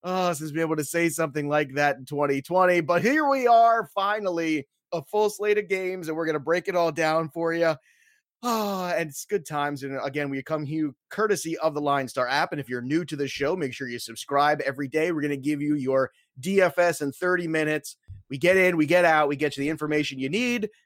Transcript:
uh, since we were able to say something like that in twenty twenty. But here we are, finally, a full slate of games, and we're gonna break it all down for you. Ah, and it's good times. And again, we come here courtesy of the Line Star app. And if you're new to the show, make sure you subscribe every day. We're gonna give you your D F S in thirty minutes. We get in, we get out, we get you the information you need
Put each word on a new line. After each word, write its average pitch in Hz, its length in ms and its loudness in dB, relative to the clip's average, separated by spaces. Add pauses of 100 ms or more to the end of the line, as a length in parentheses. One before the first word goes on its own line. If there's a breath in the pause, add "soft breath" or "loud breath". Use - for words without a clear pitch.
uh, 180 280 0
since 151 200 -8
we 156 60 -4
were 165 80 2
able 156 100 0
to 151 80 -2
say 170 240 0
something 151 400 -2
like 147 260 0
that 143 220 2
in 131 80 -16
twenty 143 360 0
twenty. 180 400 4
But 170 220 2
here 285 260 2
we 262 200 2
are, 233 440 6
finally, 180 760 -2 (240)
a 165 100 -6
full 208 280 0
slate 208 280 0
of 190 100 -4
games, 185 380 -4
and 156 100 -4
we're 165 100 -2
gonna 151 120 0
break 165 300 0
it 180 80 -2
all 165 160 2
down 160 380 0
for 165 220 -2
you. 165 220 2 (680 soft breath)
Ah, 202 520 -2
and 160 180 -2
it's - 140 -14
good 196 200 -4
times. 143 380 -4
And 135 220 -8
again, 143 260 -4
we 135 140 -4
come 156 200 -4
here 151 280 -2 (180)
courtesy 196 480 -2
of 156 160 0
the 147 60 -4
Line 143 260 0
Star 123 220 -2
app. 151 240 0
And 147 80 -4
if - 80 -10
you're 123 140 -6
new 156 240 -2
to 156 100 -8
the 139 100 -2
show, 147 300 -2
make 135 160 -4
sure 127 160 -10
you 120 100 -8
subscribe 143 640 0
every 139 260 -4
day. 156 240 0
We're 156 120 -2
gonna 143 140 -2
give 143 240 -4
you 147 140 0
your 131 380 0 (260)
D 190 220 2
F 180 180 2
S 175 220 2
in 143 100 -2
thirty 180 380 -2
minutes. 151 480 -2 (340)
We 139 80 -8
get 175 180 4
in, 180 200 4
we 151 100 4
get 175 180 4
out, 156 240 4
we 147 60 0
get 139 220 -4
you 139 80 -4
the 151 60 0
information 151 500 -2
you 135 80 -2
need 226 400 -2 (180 soft breath)